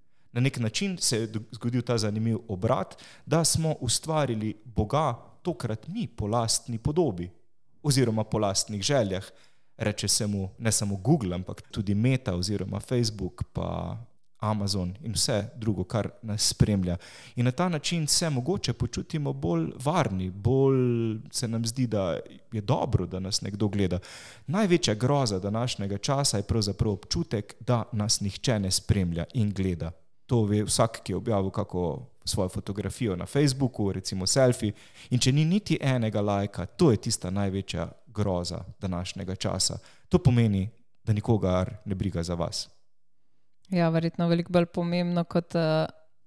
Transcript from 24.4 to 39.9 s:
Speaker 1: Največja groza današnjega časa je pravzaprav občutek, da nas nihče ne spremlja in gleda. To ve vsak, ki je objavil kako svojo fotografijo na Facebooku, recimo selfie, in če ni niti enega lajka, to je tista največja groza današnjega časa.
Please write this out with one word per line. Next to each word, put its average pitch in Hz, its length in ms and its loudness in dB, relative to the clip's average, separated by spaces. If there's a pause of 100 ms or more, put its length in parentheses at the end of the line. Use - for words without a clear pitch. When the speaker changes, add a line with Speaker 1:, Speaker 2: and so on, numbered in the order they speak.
Speaker 1:
Največja 175 480 2
groza 123 440 2
današnjega 101 600 -2
časa 139 380 0
je 101 60 0
pravzaprav 101 500 0
občutek, - 680 -4
da 117 320 0
nas 104 280 0
nihče 107 380 0
ne 95 120 0
spremlja 85 540 0 (100)
in 104 180 0
gleda. 90 380 -2 (360)
To 120 160 2
ve 104 220 2
vsak, - 380 0
ki - 100 -6
je 90 40 -2
objavil 98 340 0
kako 87 560 -4 (180)
svojo 92 240 0
fotografijo 98 680 -4
na 85 100 -6
Facebooku, 131 640 0
recimo 95 340 -4
selfie, 123 460 4 (380)
in 127 80 2
če 127 140 4
ni 151 120 4
niti 170 360 2
enega 113 400 0
lajka, 101 460 0
to 165 240 4
je 107 60 6
tista - 340 -4
največja 95 580 -2 (180)
groza 90 580 -2 (160)
današnjega 92 540 -6
časa. 92 440 -2 (300)